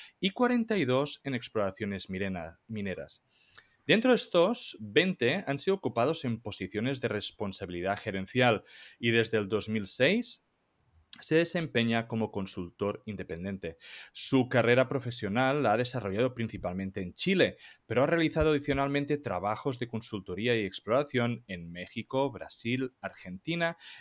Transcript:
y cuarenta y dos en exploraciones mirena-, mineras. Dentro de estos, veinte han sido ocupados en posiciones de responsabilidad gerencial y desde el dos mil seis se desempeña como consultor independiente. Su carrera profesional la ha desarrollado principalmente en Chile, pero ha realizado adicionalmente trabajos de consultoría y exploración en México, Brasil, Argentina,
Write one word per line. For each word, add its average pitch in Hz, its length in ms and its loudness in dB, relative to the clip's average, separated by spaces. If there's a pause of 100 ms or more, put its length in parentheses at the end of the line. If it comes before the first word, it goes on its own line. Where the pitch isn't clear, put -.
(200)
y 190 120 0
cuarenta 233 480 0
y 147 60 2
dos 131 400 0
en 135 100 -4
exploraciones 101 760 -4
mirena-, 92 480 -6 (100)
mineras. 95 560 -8 (600)
Dentro 220 240 6
de 247 60 8
estos, - 640 2
veinte 185 680 2
han 139 140 -2
sido 190 160 2
ocupados 131 500 0
en 113 160 -2
posiciones 107 580 -4
de 120 100 -2
responsabilidad 98 880 -4
gerencial 104 640 2 (340)
y 117 140 0
desde 113 260 4
el 104 100 0
dos 104 220 0
mil 107 160 -2
seis 190 580 0 (760)
se - 120 -4
desempeña 120 760 2
como 110 240 -2
consultor 98 760 -4
independiente. 90 680 -8 (340)
Su 127 380 2
carrera 123 380 4
profesional 127 760 0
la 107 100 6
ha 110 40 2
desarrollado 120 580 0
principalmente 95 680 -4
en 90 140 -8
Chile, 175 420 2 (300)
pero 120 160 4
ha - 20 4
realizado 156 460 4
adicionalmente 143 680 0
trabajos 107 640 -2
de 120 80 -6
consultoría 107 680 -2
y 110 80 2
exploración 120 840 0
en 85 240 -10
México, 117 580 -4
Brasil, 123 720 -6
Argentina, 165 760 -4 (240)